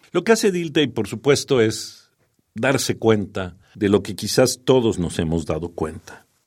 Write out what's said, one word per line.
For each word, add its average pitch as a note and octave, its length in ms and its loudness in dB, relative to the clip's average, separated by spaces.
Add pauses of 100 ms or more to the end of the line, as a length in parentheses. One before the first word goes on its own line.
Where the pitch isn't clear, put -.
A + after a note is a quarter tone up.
(120)
Lo F3+ 120 -2
que A3+ 80 2
hace A3 200 4
Dilthey, D#3+ 360 0
por A2 200 -4
supuesto, C3 540 2
es - 500 -4 (440)
darse A#2+ 420 0
cuenta G2+ 580 0 (200)
de G2+ 140 0
lo G2+ 120 4
que G2 140 -12
quizás B2+ 480 0
todos A2+ 340 2
nos E2 220 -4
hemos D#2+ 260 -2
dado E2 280 -6
cuenta, - 520 -10 (220)